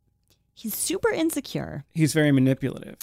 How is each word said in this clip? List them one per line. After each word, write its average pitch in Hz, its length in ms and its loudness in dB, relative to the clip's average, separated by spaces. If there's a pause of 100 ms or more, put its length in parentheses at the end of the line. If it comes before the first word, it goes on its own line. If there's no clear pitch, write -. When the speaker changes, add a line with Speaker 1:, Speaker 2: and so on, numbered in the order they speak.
(520)
Speaker 1:
he's - 220 -10
super 381 360 -2
insecure. 269 760 -4 (100)
Speaker 2:
He's 156 180 2
very 151 180 4
manipulative. 131 720 0